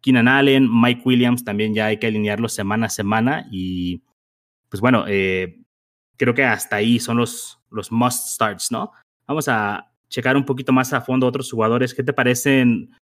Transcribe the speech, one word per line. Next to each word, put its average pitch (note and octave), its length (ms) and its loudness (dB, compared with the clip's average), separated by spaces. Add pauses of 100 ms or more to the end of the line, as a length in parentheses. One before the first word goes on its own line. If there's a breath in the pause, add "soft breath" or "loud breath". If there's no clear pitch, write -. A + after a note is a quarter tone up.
Keenan B2 280 4
Allen, C3+ 420 4
Mike A#2+ 340 2
Williams, B2 400 2
también G#2+ 300 -2
ya G#2+ 120 0
hay G#2+ 120 -2
que A#2 80 -4
alinearlos G#2+ 480 -2
semana G#2+ 320 -2
a G2+ 40 -4
semana. A2+ 600 -2
Y, F2+ 520 -6 (680)
pues G2 100 -8
bueno, A#2+ 280 2
eh, F#2+ 520 -2 (560)
creo B2 160 0
que C3+ 120 2
hasta A2 320 -2
ahí A2+ 240 2
son A#2 180 -2
los, - 420 -6 (100)
los G#2+ 220 -10
must A#2+ 360 0
starts, G#2+ 420 -4
¿no? G3 220 -6 (340 soft breath)
Vamos D3 220 -4
a G#2 440 -2 (160)
checar B2+ 280 0
un C#3 80 0
poquito C3+ 280 -2
más B2+ 200 2
a C3+ 80 -2
fondo C3 260 -2
otros C3 240 -4
jugadores. A#2 420 0
¿Qué - 100 -6
te C3 100 -4
parecen B2 840 2 (140)